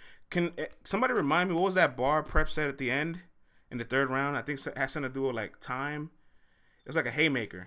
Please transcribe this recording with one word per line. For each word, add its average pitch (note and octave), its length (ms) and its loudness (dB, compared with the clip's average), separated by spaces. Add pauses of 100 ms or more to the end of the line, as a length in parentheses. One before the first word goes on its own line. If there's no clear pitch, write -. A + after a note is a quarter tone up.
(300)
Can, F3 260 0
eh, D#3 100 -4 (180)
somebody B3 280 0
remind F3+ 380 2
me, E3 60 2
what F3 80 4
was F#3 100 2
that D3+ 220 4
bar D3 260 2
Prep D#3 260 2
said D3+ 200 0
at C3+ 100 -6
the B2+ 140 0
end D#3+ 260 -2 (540)
in B2 60 -6
the A#2 60 -4
third C3 240 2
round? C#3 280 0
I A#2 60 -2
think C#3+ 220 -6
it - 140 -6
has C3+ 140 -2
something C#3 180 -4
to B2+ 40 -14
do C3+ 80 -2
with, C3 120 0
like, G#2+ 240 -6
time. D3 520 -6 (760)
It - 40 -14
was C3+ 60 -8
like D3 120 2
a A#2+ 40 0
haymaker. B2 560 0